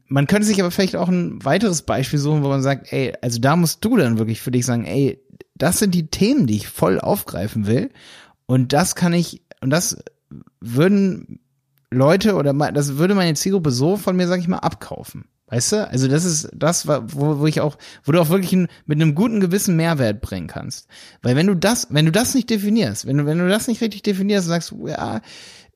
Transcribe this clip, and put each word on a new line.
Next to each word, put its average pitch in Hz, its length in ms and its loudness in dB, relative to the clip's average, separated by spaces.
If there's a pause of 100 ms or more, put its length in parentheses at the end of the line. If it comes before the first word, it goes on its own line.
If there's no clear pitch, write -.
man 139 180 2
könnte 208 220 2
sich 196 120 2
aber 175 120 0
vielleicht 185 240 0
auch 175 120 -2
ein 175 360 -2
weiteres 175 380 0
Beispiel 123 360 -2
suchen, 147 240 0
wo 139 60 0
man 139 120 0
sagt, 135 320 -2
ey, 135 200 -2 (100)
also 117 160 -4
da 135 160 4
musst 170 300 0
du 233 120 2
dann 117 220 4
wirklich 113 220 -2
für 131 100 -6
dich 123 160 0
sagen, 117 180 -2
ey, 123 380 -2 (320)
das 170 240 0
sind 196 160 2
die 165 140 0
Themen, 214 400 2
die 107 80 2
ich 98 100 -4
voll - 320 0
aufgreifen 104 720 -4
will 147 220 0 (560)
und 127 260 2
das 151 240 2
kann 175 160 2
ich, 170 300 -2 (180)
und 131 100 -2
das 165 320 -2 (580)
würden 180 800 0 (500)
Leute 185 460 4
oder 143 180 2
ma-, 139 200 0
das 143 240 -2
würde 185 180 2
meine 175 200 2
Zielgruppe 180 360 0
so 143 260 0
von 196 200 -2
mir, 180 100 0
sag 180 140 -2
ich 170 80 -4
mal, 185 100 -2
abkaufen. - 680 -10 (220)
Weißt 117 240 -2
du? 214 160 0
Also 131 200 0
das 151 160 2
ist 160 300 -2
das, 156 340 -2
wa-, 135 180 0
wo, 143 320 -2
wo 147 80 2
ich 156 140 0
auch, 143 160 -2 (260)
wo 143 100 0
du 175 80 6
auch 156 100 2
wirklich 185 240 0
ein, 180 120 4 (200)
mit 151 140 0
einem 160 140 4
guten 214 260 2
Gewissen 190 360 0
Mehrwert 160 460 0
bringen 90 260 -8
kannst. - 400 -14 (340)
Weil 123 140 2
wenn 165 100 4
du 202 80 2
das, 202 360 0
wenn 151 160 2
du 160 60 2
das 220 220 0
nicht 262 140 0
definierst, 208 580 -2
wenn 135 120 0
du, 147 80 0
wenn 156 120 0
du 180 100 0
das 214 200 -2
nicht 233 140 -2
richtig 202 200 -6
definierst 196 440 0
und - 20 -4
sagst, 165 260 -4 (120)
ja, - 340 -6 (560)